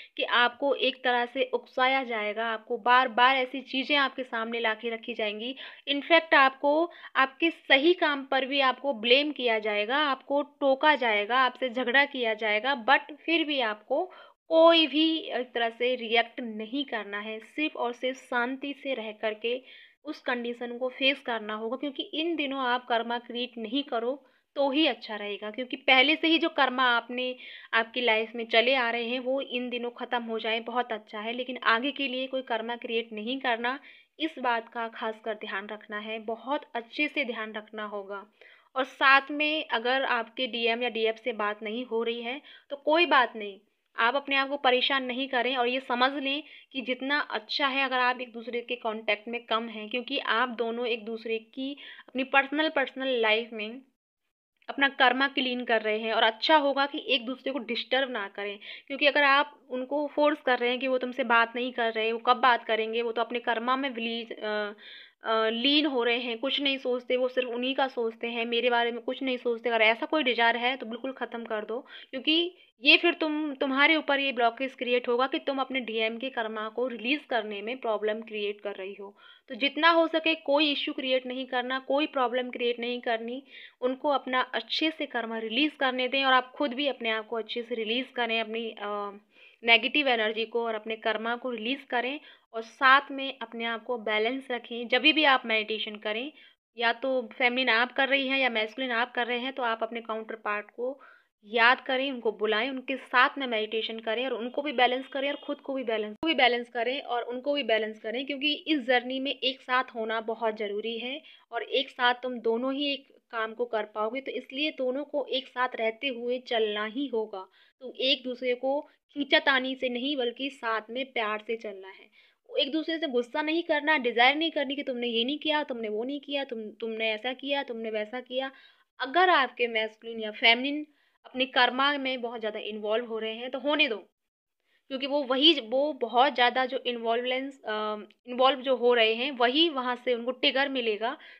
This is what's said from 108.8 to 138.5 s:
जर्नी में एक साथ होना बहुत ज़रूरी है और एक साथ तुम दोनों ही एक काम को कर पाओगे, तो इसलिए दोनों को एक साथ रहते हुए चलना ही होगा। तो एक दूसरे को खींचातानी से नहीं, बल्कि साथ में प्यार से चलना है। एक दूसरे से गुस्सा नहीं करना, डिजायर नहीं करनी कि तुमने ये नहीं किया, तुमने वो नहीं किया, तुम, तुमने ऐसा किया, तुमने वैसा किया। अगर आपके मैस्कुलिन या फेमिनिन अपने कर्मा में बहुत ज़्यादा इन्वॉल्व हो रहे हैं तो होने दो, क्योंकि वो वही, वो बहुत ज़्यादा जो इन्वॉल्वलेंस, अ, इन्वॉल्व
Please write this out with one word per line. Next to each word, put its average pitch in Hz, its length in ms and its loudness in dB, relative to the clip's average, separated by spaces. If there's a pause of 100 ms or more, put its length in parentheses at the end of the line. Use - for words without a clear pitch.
जर्नी 254 400 0
में 269 140 -4
एक 269 260 -4
साथ 254 240 0
होना 226 360 -4
बहुत 226 360 -4
ज़रूरी 214 420 -6
है 254 240 -8 (300)
और 233 100 -4
एक 269 280 -2
साथ 247 240 2
तुम 247 240 -6
दोनों 233 360 0
ही 285 180 -2
एक 269 160 -8 (220)
काम 220 240 -4
को 247 100 -4
कर 226 200 -2
पाओगे, 220 360 -4
तो 269 100 -8
इसलिए 262 400 -4
दोनों 269 340 -4
को 285 260 -4
एक 262 180 -2
साथ 254 260 -2
रहते 226 340 -2
हुए 240 300 -4
चलना 214 460 0
ही 233 220 -4
होगा। 214 420 -6 (320)
तो 254 200 -14
एक 262 240 2
दूसरे 247 300 -2
को 269 260 0 (340)
खींचातानी 277 600 2
से 262 140 -4
नहीं, 247 280 -4
बल्कि 254 340 -4
साथ 226 300 -4 (100)
में 262 220 -8
प्यार 214 340 -2
से 233 100 -4
चलना 196 320 -14
है। - 340 -20 (360)
एक 285 140 2
दूसरे 320 260 -2
से 320 80 -2
गुस्सा 247 360 -2
नहीं 311 200 0
करना, 302 360 2
डिजायर 240 380 4
नहीं 320 140 -2
करनी 285 260 -2
कि 285 60 -6
तुमने 240 240 -4
ये 233 180 0
नहीं 294 140 -4
किया, 302 240 -2
तुमने 233 260 -6
वो 214 160 -4
नहीं 277 160 -6
किया, 277 240 -6
तुम, 226 260 -10
तुमने 220 400 -4
ऐसा 214 220 -4
किया, 277 300 -4
तुमने 226 280 -8
वैसा 214 300 -6
किया। 262 300 -6 (500)
अगर 294 280 4
आपके 254 400 2
मैस्कुलिन 226 520 -4
या 220 100 -6
फेमिनिन 254 560 4 (400)
अपने 262 200 -2
कर्मा 262 520 4
में 262 220 -4
बहुत 233 200 -8
ज़्यादा 214 180 -6
इन्वॉल्व 214 480 -4
हो 226 120 -6
रहे 220 160 -6
हैं 247 160 -10
तो 269 80 -8
होने 294 300 2
दो, 214 80 -2 (920)
क्योंकि 269 180 -6
वो 285 160 0
वही, 277 380 4
वो 262 320 0
बहुत 247 420 4
ज़्यादा 247 320 4
जो 254 200 -4
इन्वॉल्वलेंस, 247 800 -2
अ, 220 60 -6 (560)
इन्वॉल्व 254 340 4